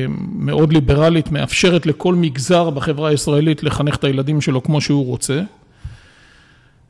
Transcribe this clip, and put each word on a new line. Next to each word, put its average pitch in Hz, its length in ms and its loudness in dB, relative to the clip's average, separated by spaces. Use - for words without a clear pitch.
מאוד 147 380 2
ליברלית, 156 580 2
מאפשרת 160 540 0
לכל 170 300 0
מגזר 165 540 2
בחברה 147 400 -2
הישראלית 151 540 0
לחנך 147 320 -2
את - 80 -6
הילדים 139 380 0
שלו 127 220 0
כמו 147 180 0
שהוא 143 240 0
רוצה, 127 360 -4